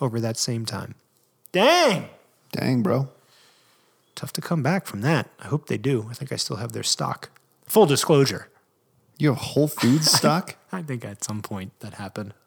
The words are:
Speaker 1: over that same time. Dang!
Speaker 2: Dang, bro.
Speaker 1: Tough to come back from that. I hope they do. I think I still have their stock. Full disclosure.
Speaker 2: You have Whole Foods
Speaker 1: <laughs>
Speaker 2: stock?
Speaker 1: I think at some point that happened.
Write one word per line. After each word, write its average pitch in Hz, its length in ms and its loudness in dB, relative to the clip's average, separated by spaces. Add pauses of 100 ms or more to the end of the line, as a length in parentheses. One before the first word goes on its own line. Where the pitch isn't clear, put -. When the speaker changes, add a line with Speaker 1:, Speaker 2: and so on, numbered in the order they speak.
Speaker 1:
over 117 200 -2
that 113 160 -2
same 117 300 -4
time. 95 280 -8 (580)
Dang! 247 560 4 (440)
Speaker 2:
Dang, 123 300 0
bro. 135 260 2 (1080)
Speaker 1:
Tough - 180 -12
to 160 60 -8
come 160 220 -2
back 175 240 0
from 101 140 -8
that. 135 280 2 (120)
I - 80 -16
hope 147 180 -4
they 117 120 -2
do. 113 300 -2
I 120 60 -10
think 131 180 -10
I 113 40 -8
still - 200 -6
have 117 160 -8
their 113 120 -8
stock. - 460 -6 (360)
Full 214 200 6
disclosure. 139 640 2 (680)
Speaker 2:
You 147 120 2
have 120 80 0
Whole - 280 0
Foods 147 440 2
Speaker 1:
<laughs> - 80 4
Speaker 2:
stock? 156 360 0 (160)
Speaker 1:
I 185 120 -8
think 127 220 -8
at 101 200 -12
some 107 180 -6
point 95 380 -10
that 104 140 -16
happened. 104 380 -10 (140)